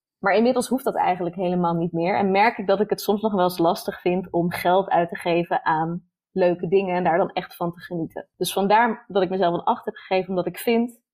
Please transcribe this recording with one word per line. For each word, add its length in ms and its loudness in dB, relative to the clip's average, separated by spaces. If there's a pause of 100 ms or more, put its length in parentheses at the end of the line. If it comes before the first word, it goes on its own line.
(200)
Maar 160 2
inmiddels 320 2
hoeft 160 -2
dat 120 -2
eigenlijk 400 -2
helemaal 380 0
niet 180 -2
meer. 260 0
En 140 2
merk 260 2
ik 100 -6
dat 120 2
ik 100 0
het 120 -2
soms 200 -2
nog 120 -2
wel 100 2
eens 140 0
lastig 440 0
vind 300 -2
om 200 0
geld 380 0
uit 200 2
te 60 -12
geven 500 -2
aan 380 -2 (280)
leuke 360 0
dingen 280 2
en 80 0
daar 140 2
dan 140 0
echt 240 -8
van 160 -4
te 80 -20
genieten. 580 -8
Dus 160 -4
vandaar 540 2
dat 160 0
ik 60 0
mezelf 240 0
een 100 -4
acht 220 -2
heb 100 -6
gegeven, 340 -2
omdat 180 -2
ik 100 -6
vind 420 -2 (140)